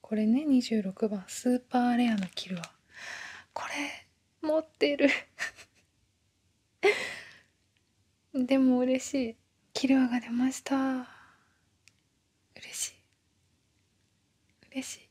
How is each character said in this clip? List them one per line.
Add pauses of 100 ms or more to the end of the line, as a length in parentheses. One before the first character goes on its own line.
こ
れ
ね、
二
十
六
番。
ス
ー
パ
ー
レ
ア
の
キ
ル
ア。 (880)
こ
れ、 (340)
持
っ
て
る。 (1700)
<laughs>
で
も
嬉
し
い。 (380)
キ
ル
ア
が
出
ま
し
た。 (1800)
嬉
し
い。 (1800)
嬉
し
い。